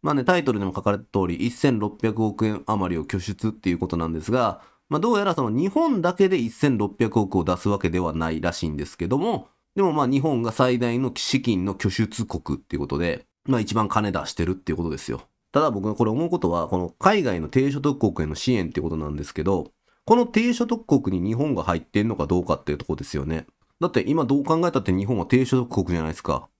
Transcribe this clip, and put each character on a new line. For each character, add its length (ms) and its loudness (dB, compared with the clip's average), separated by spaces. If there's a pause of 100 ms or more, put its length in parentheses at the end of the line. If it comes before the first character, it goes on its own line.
ま 80 0
あ 20 2
ね、 120 2
タ 120 6
イ 60 0
ト 80 2
ル 80 2
で 60 -2
も 100 -4
書 60 -6
か 100 2
れ 80 0
た 60 -18
通 240 0
り、 60 -2
一 160 0
千 280 2
六 200 -4
百 260 0
億 200 0
円 200 -2
余 280 0
り 60 -2
を 60 -4
拠 160 -4
出 280 -4
っ 20 -8
て 180 -4
い 40 4
う 60 0
こ 80 -2
と 80 -2
な 140 -2
ん 20 -4
で 80 -4
す 120 -4
が、 300 0 (280)
ま 80 0
あ、 20 2
ど 140 2
う 40 2
や 60 0
ら 100 2
そ 160 -2
の 80 0
日 160 0
本 280 2
だ 120 2
け 140 4
で 100 2
一 160 -2
千 240 2
六 220 -2
百 180 2
億 200 2
を 80 2
出 100 2
す 140 -2
わ 100 0
け 100 0
で 120 0
は 120 -2
な 160 -2
い 120 -4
ら 100 -2
し 120 -8
い 40 -2
ん 80 -4
で 100 -6
す 120 -14
け 100 -4
ど 100 0
も、 300 -2 (300)
で 40 4
も 120 4
ま 100 2
あ 40 2
日 140 2
本 220 2
が 80 -2
最 260 2
大 220 0
の 160 0
資 260 0
金 220 2
の 100 -2
拠 160 -2
出 360 -2
国 320 -6
っ 40 -10
て 140 -10
い 20 -2
う 40 -2
こ 60 -4
と 100 -4
で、 280 -2 (220)
ま 120 2
あ 20 0
一 140 -4
番 120 0
金 240 0
出 140 -4
し 80 -10
て 120 -2
る 60 -2
っ 40 -2
て 180 -4
い 20 -2
う 20 -8
こ 60 -2
と 60 -2
で 80 -6
す 120 -12
よ。 120 -6 (320)
た 80 4
だ 100 2
僕 160 -4
が 80 -2
こ 80 2
れ 80 2
思 140 0
う 40 -2
こ 80 -2
と 140 0
は、 160 -2
こ 100 -2
の 220 -4
海 240 2
外 160 -2
の 80 -6
低 240 2
所 80 -4
得 180 0
国 300 0
へ 20 -4
の 60 -6
支 180 0
援 140 0
っ 40 -6
て 100 -2
こ 80 -2
と 80 -4
な 120 -6
ん 60 -6
で 80 -6
す 100 -14
け 100 -4
ど、 280 0 (340)
こ 120 6
の 80 2
低 280 2
所 140 -2
得 340 2
国 160 -2
に 80 -2
日 80 0
本 220 -2
が 80 -4
入 140 0
っ 40 -4
て 220 0
ん 60 0
の 80 -4
か 100 -2
ど 120 4
う 60 -2
か 100 0
っ 80 -12
て 100 -2
い 20 -2
う 20 -8
と 80 -12
こ 120 -4
で 80 -10
す 100 -8
よ 100 -4
ね。 220 -4 (320)
だ 80 0
っ 40 -2
て 140 2
今 200 2
ど 120 2
う 60 0
考 240 2
え 40 0
た 80 2
っ 40 -8
て 100 0
日 120 2
本 120 0
は 80 -2
低 200 4
所 160 2
得 120 -6
国 140 0
じ 100 0
ゃ 40 0
な 60 -2
い 40 -4
で 60 -8
す 60 -16
か。 260 -4 (100)